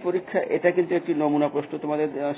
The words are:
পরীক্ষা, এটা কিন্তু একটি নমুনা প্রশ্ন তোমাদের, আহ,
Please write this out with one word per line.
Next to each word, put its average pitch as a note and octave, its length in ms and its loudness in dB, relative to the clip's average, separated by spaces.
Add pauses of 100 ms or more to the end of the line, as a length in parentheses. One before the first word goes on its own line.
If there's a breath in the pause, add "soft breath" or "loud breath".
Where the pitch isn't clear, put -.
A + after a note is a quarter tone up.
পরীক্ষা, F3+ 380 -2
এটা F3 300 2
কিন্তু F3 240 2
একটি E3+ 200 0
নমুনা D3 340 2
প্রশ্ন D3 300 -4
তোমাদের, D3+ 460 -2
আহ, C#3+ 140 0